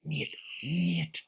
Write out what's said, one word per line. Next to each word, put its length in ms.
Mate, 320
mate 640